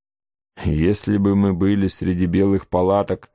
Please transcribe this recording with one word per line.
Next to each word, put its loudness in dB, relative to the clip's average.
"Если 0
бы 2
мы 2
были 0
среди -2
белых 0
палаток 0